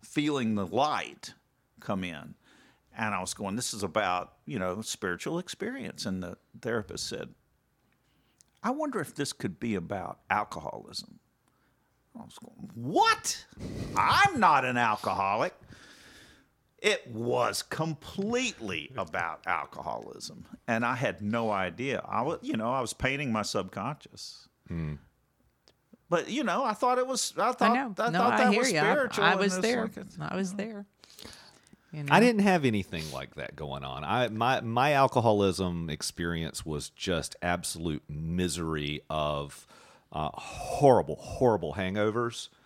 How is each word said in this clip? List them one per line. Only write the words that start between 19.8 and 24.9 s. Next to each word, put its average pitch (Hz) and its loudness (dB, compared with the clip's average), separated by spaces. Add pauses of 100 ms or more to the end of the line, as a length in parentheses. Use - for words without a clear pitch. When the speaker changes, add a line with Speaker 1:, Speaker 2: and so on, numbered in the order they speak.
Speaker 1:
and 117 0
I 123 0
had 117 -2
no 110 0
idea. 98 -2
I 101 -2
wa-, 151 -2
you 254 -6
know, 113 -2
I 135 0
was 113 -4
painting 135 -2
my 107 0
subconscious. - -8 (200)
Speaker 2:
Hmm. 80 -6 (1120)